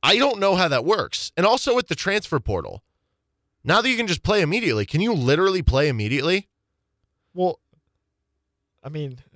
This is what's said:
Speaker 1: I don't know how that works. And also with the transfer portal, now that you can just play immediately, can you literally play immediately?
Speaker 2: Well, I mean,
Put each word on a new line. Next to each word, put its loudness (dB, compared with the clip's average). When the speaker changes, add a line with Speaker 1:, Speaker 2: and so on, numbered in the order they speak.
Speaker 1:
I 4
don't 2
know 4
how 2
that 0
works. -2
And 2
also 2
with 0
the -4
transfer -2
portal, -6
now 2
that 0
you 0
can -2
just -4
play 2
immediately, 0
can -2
you 0
literally 2
play 2
immediately? -2
Speaker 2:
Well, -4
I -14
mean, -10